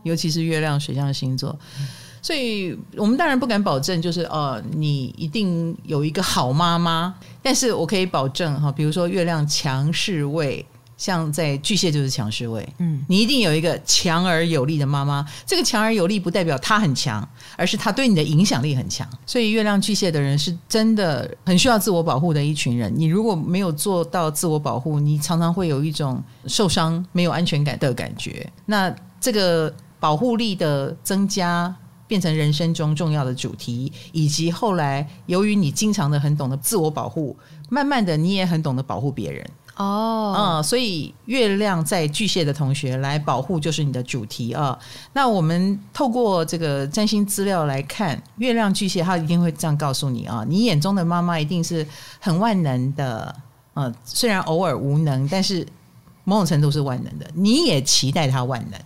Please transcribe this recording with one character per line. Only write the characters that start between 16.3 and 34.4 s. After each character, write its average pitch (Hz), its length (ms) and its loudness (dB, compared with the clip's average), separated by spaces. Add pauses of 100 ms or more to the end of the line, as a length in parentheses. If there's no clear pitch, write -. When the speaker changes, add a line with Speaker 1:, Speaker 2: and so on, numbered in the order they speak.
Speaker 1:
表 151 160 0
她 - 200 2
很 160 140 4
强， 123 340 -2 (300)
而 - 80 0
是 208 120 0
她 214 160 -2
对 269 160 2
你 196 80 6
的 151 60 4
影 156 220 4
响 208 160 2
力 147 140 0
很 101 160 -2
强。 - 180 -6 (160)
所 - 160 -2
以 214 120 2
月 220 100 2
亮 202 180 4
巨 202 140 0
蟹 190 160 2
的 156 100 0
人 139 160 2
是 170 180 0 (140)
真 220 280 4
的 160 380 0 (120)
很 180 100 4
需 254 120 6
要 226 100 6
自 208 100 0
我 170 140 4
保 139 160 2
护 165 160 2
的 143 100 2
一 151 80 2
群 127 240 0
人。 117 180 0
你 160 100 2
如 175 180 2
果 220 120 2
没 175 260 0
有 185 100 0
做 170 340 0
到 170 240 0
自 151 180 -4
我 151 120 2
保 127 200 -2
护， 147 200 -2
你 147 220 2
常 165 180 -2
常 170 160 2
会 180 140 0
有 143 160 0
一 160 80 -2
种 135 300 -2 (240)
受 185 220 2
伤、 165 340 0 (100)
没 175 100 2
有 170 80 2
安 165 160 0
全 147 160 0
感 143 160 0
的 131 160 2
感 76 220 -6
觉。 - 340 -10 (160)
那 196 260 0 (280)
这 254 120 0
个 170 400 2 (280)
保 156 160 2
护 233 200 2
力 214 180 0
的 151 400 0 (100)
增 196 220 2
加， 175 480 0 (340)
变 208 100 0
成 160 160 2
人 151 160 2
生 165 220 2
中 156 240 0
重 160 160 0
要 147 100 0
的 127 120 -2
主 127 200 -6
题， 123 380 -6 (200)
以 156 140 2
及 151 240 0